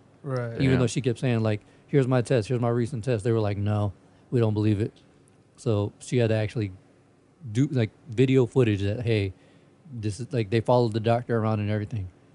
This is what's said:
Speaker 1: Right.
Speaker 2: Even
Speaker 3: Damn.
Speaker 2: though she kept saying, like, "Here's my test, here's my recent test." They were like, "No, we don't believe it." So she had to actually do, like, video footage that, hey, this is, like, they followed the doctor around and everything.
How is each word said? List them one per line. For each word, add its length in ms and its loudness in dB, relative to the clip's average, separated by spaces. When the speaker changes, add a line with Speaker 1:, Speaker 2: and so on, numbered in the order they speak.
Speaker 1:
Right. 340 -6
Speaker 2:
Even 160 2
Speaker 3:
Damn. 80 2
Speaker 2:
though 60 2
she 140 -4
kept 180 -2
saying, 240 0
like, 200 0
"Here's 200 2
my 140 2
test, 280 0
here's 120 -2
my 80 0
recent 360 -2
test." 200 -2
They 80 0
were 80 2
like, 160 -2
"No, 360 0
we 80 0
don't 160 2
believe 280 2
it." 100 -6
So 420 -2
she 200 -4
had 100 4
to 60 0
actually 380 -4
do, 180 2
like, 200 0
video 340 4
footage 380 2
that, 240 -2
hey, 260 0
this 280 -8
is, 120 -12
like, 180 -2
they 100 2
followed 320 2
the 80 -2
doctor 380 0
around 220 0
and 100 -2
everything. 380 -4